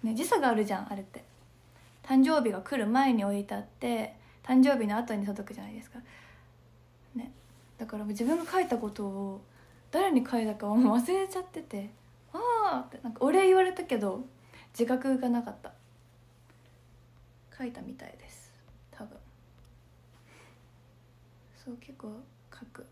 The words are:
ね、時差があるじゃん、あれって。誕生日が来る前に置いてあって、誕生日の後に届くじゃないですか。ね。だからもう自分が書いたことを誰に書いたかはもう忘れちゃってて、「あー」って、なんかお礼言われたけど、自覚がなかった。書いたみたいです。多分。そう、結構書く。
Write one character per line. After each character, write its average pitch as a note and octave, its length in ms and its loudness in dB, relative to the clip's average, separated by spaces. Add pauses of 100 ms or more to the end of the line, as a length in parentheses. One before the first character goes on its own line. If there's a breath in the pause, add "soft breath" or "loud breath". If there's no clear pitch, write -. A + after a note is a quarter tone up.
ね、 A3+ 100 -2
時 C4 120 -4
差 F#4+ 160 2
が C4 80 4
あ A#3 40 4
る G#3+ 120 2
じ G#3+ 80 -4
ゃ F#3+ 80 -4
ん、 G#3 100 -10
あ G3+ 40 -8
れ G3 60 -10
っ F#3+ 40 -14
て。 - 180 -20 (840 soft breath)
誕 C4+ 160 6
生 D#4 180 4
日 A3+ 120 0
が F#3+ 80 -6
来 C4 200 -4
る G#3 80 0
前 C4 220 4
に G#3+ 140 2
置 G3+ 100 0
い G3+ 80 -2
て G3+ 100 -10
あ G3+ 60 -6
っ G#3 40 -10
て、 A3+ 520 -6 (260 soft breath)
誕 B3+ 220 6
生 C4+ 180 4
日 G#3+ 60 0
の G#3 100 0
後 A#3 160 -4
に G3+ 120 -4
届 G3+ 240 -8
く - 40 -14
じ - 60 -14
ゃ G3 40 -14
な G#3 60 -14
い G#3+ 40 -16
で A3 100 -16
す - 80 -20
か。 A#3 80 -18 (1160 loud breath)
ね。 A#3 180 -12 (440)
だ A3+ 80 -12
か A3 120 -12
ら G#3 80 -8
も - 0 -
う - 80 -6
自 G#3 100 -4
分 E4 200 2
が E4 60 -10
書 F#4+ 120 4
い F4+ 60 2
た A#3+ 100 0
こ A3 120 -4
と G#3 160 -8
を G3 360 -6 (500 soft breath)
誰 F#4 200 2
に B3+ 140 4
書 A#3+ 140 -2
い A3 60 0
た G#3+ 100 -4
か G#3+ 120 -8
は G#3 80 0
も A#3 180 6
う A#3+ 40 4
忘 B3 100 2
れ F#4+ 200 0
ち F#4+ 80 -10
ゃ F#4 60 -4
っ - 20 -8
て - 180 -12
て、 G3+ 280 -12 (420)
「あ G4+ 540 -2
ー」 - 20 -20
っ - 20 -20
て、 - 140 -18
な B3 60 -8
ん A3 40 -10
か B3 120 -2
お D4 60 4
礼 F#4+ 160 6
言 F#4 100 8
わ F#4+ 60 6
れ F#4 100 0
た F#4 100 -8
け C4 140 -2
ど、 G3+ 280 -4 (460 loud breath)
自 A#3 140 0
覚 B3+ 340 0
が B3+ 80 -2
な A#3+ 160 0
か G#3 80 -10
っ - 100 -14
た。 - 120 -18 (1800)
書 C4 80 -8
い A#3 60 -8
た A#3 100 -16
み - 120 -14
た - 120 -18
い - 120 -20
で - 120 -20
す。 - 240 -20 (380)
多 - 120 -18
分。 - 140 -18 (2500 soft breath)
そ B3+ 60 -12
う、 A#3+ 60 -12
結 C4 200 -20
構 G#3+ 160 -14 (440)
書 - 100 -20
く。 - 240 -20